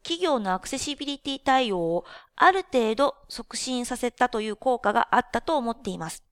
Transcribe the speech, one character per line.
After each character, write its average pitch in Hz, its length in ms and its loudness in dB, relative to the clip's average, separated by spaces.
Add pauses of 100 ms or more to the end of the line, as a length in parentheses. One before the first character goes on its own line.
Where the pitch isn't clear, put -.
企 339 220 -4
業 294 160 2
の 190 140 -2
ア 185 60 -2
ク - 100 -12
セ 269 80 -4
シ 285 180 -6
ビ 285 100 -10
リ 277 140 -6
テ 277 120 -6
ィ 269 120 -6
対 262 300 2
応 180 60 -2
を 170 260 -2 (320)
あ 339 120 8
る 370 140 2
程 226 320 0
度 277 200 2 (120)
促 - 300 -12
進 247 280 -4
さ 247 120 -6
せ 240 140 -2
た - 180 2
と 226 100 -4
い 214 80 -4
う 214 80 -4
効 247 240 0
果 208 140 0
が 233 180 2
あ 226 80 6
っ 247 100 0
た 233 120 -2
と 320 160 0
思 233 140 -2
っ 226 80 -8
て 202 100 -8
い 180 80 -6
ま 165 120 -8
す。 - 220 -14